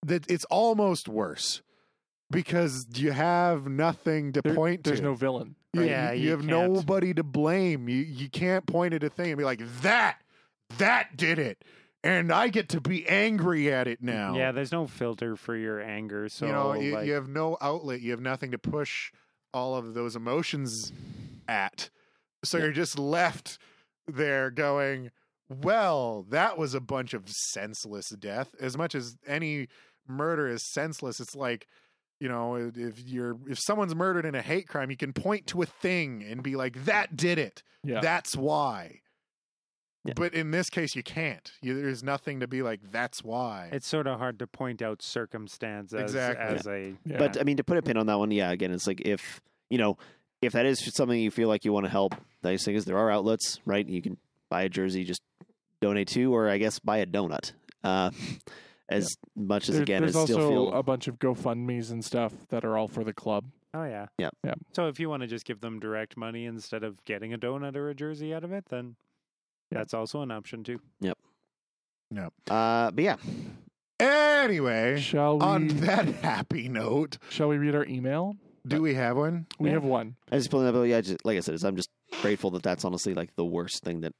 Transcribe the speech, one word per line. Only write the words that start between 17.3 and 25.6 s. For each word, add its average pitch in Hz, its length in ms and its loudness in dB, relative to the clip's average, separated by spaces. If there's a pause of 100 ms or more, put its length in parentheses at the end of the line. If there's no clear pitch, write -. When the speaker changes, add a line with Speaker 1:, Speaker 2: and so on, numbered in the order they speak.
Speaker 1:
outlet. 143 400 -4
You 120 120 -4
have 117 80 -4
nothing 131 320 -4
to 123 60 -4
push - 540 -4 (400)
all 131 220 -2
of 117 200 -6
those 120 200 -4
emotions 120 800 -4 (560)
at. 101 420 -2 (540)
So - 140 -2
Speaker 4:
Yeah. 160 60 0
Speaker 1:
you're 156 80 0
just 147 260 -2
left 156 600 0 (480)
there 139 440 0
going, 139 600 0 (380)
"Well, 139 840 0